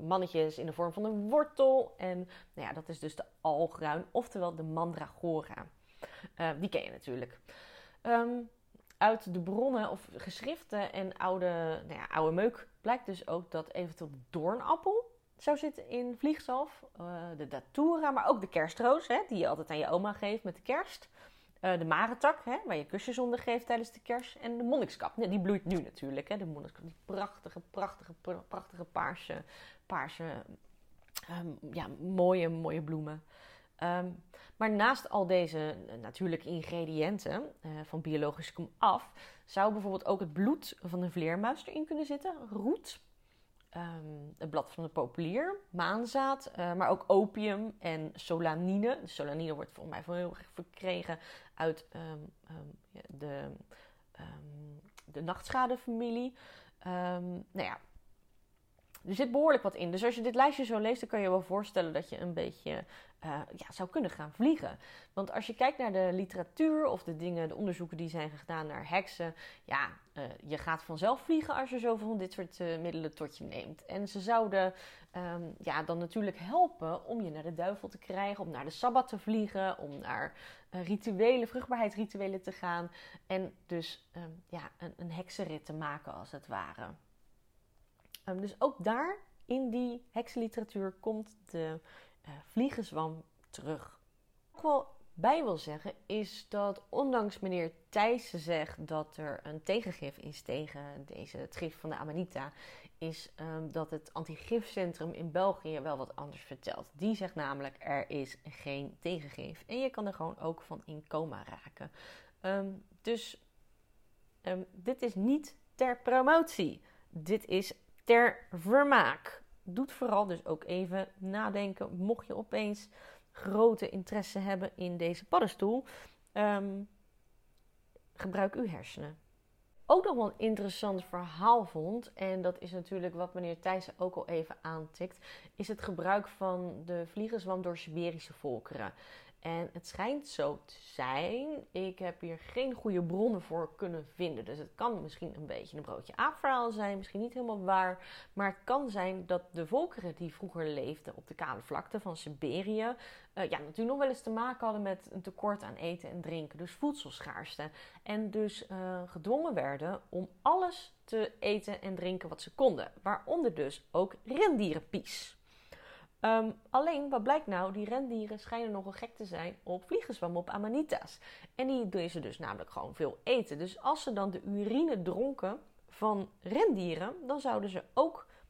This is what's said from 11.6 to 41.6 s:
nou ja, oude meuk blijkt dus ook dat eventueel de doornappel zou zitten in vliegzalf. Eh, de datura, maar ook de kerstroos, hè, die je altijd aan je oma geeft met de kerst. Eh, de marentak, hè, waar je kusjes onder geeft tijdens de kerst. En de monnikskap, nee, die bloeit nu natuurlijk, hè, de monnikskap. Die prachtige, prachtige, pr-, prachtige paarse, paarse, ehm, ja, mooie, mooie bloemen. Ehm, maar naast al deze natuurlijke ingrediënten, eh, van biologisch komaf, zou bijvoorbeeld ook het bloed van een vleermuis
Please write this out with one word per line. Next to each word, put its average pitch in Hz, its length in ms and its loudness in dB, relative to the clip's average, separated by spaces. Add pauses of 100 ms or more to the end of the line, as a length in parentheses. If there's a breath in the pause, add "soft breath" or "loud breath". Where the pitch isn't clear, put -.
nou 160 120 -8
ja, - 120 -8
oude 160 240 4
meuk 214 320 2 (140)
blijkt 247 240 2
dus 185 220 -8
ook 175 240 -4
dat 160 220 -4
eventueel 160 380 -6
de 135 80 -14 (100)
doornappel 320 880 2 (200)
zou 294 200 4
zitten 294 320 -6
in 247 280 -2
vliegzalf. 294 640 0 (140)
Eh, 175 300 -8 (100)
de 143 100 -6
datura, 302 640 4
maar - 160 4
ook 214 140 6
de 190 80 -6
kerstroos, 233 580 4
hè, 285 200 4
die 220 100 -2
je 170 100 4
altijd 160 220 0
aan 156 80 -2
je 151 120 2
oma 196 240 2
geeft 208 300 -2
met 180 120 -6
de - 60 -20
kerst. - 480 -4 (500 loud breath)
Eh, 185 180 4
de 165 80 2
marentak, 226 600 4
hè, 247 200 -2
waar 196 100 -2
je 147 100 -2
kusjes 226 340 -4
onder 240 200 2
geeft 233 260 0
tijdens 233 260 0
de - 80 -20
kerst. 247 360 0
En 233 220 -6
de 240 60 -2
monnikskap, - 540 2
nee, 226 120 2
die 196 120 4
bloeit 196 240 4
nu 175 160 2
natuurlijk, - 480 -6
hè, 208 80 0
de 196 80 -4
monnikskap. 151 380 -10
Die 165 120 -14 (100)
prachtige, 196 560 -8 (100)
prachtige, 190 500 -6
pr-, 175 260 -6
prachtige 180 360 -10
paarse, - 600 -4 (420 loud breath)
paarse, 156 580 -4 (840)
ehm, 170 200 -6 (240)
ja, 160 160 -6 (120)
mooie, 180 500 6
mooie 160 320 0
bloemen. 156 420 -4 (520 loud breath)
Ehm, 180 340 0 (480 loud breath)
maar 220 140 2
naast 220 380 4
al 196 180 4
deze 160 480 4 (260)
natuurlijke 160 460 -2
ingrediënten, 165 1160 -2
eh, 160 100 -8 (120)
van 160 180 -6
biologisch 151 520 0
komaf, 202 580 4 (340 loud breath)
zou 202 260 4
bijvoorbeeld 202 340 -2
ook 196 140 4
het 165 140 -4
bloed 214 480 2
van 180 200 -4
een 180 100 0
vleermuis 180 540 0